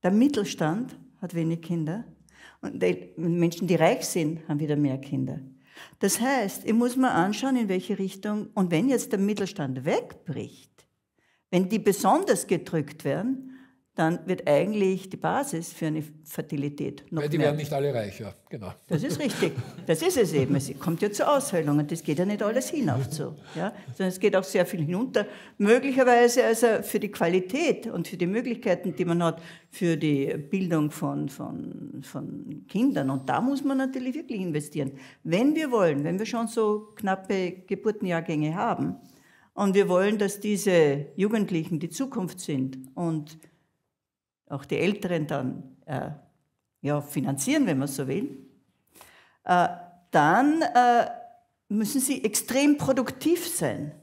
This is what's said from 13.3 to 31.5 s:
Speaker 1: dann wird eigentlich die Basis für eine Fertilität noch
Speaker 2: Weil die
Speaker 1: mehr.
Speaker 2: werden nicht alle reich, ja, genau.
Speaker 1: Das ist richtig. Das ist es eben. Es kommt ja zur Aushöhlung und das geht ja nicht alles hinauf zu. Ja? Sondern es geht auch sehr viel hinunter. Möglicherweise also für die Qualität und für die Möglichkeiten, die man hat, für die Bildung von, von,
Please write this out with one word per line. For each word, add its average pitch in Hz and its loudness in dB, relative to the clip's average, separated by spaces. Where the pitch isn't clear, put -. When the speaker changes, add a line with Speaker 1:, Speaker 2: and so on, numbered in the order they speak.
Speaker 1:
dann 170 0
wird 180 -2
eigentlich 190 2
die - -10
Basis 175 -4
für - -4
eine 156 -2
Fertilität - -8
noch 160 -4
Speaker 2:
Weil 147 -2
die 147 -2
Speaker 1:
mehr. 151 4
Speaker 2:
werden 147 2
nicht 147 -6
alle 143 0
reich, 107 -4
ja, 98 -12
genau. 92 -12
Speaker 1:
Das 160 -2
ist 277 -4
richtig. 208 0
Das 160 2
ist 359 2
es 185 2
eben. 139 2
Es 135 -2
kommt 165 -2
ja 208 0
zur - 0
Aushöhlung 160 2
und 147 -2
das 165 -6
geht 151 -2
ja 180 2
nicht 208 -2
alles 226 0
hinauf 151 0
zu. - -8
Ja? 185 -4
Sondern 185 -2
es 185 -6
geht 196 4
auch 185 2
sehr 185 2
viel 175 -2
hinunter. 208 0
Möglicherweise 240 6
also 220 4
für - -4
die 208 -4
Qualität 185 0
und 175 -4
für 185 -10
die 175 0
Möglichkeiten, 202 -2
die 180 -2
man 170 2
hat, 165 0
für 165 0
die 147 0
Bildung 156 0
von, 143 -4
von, - -12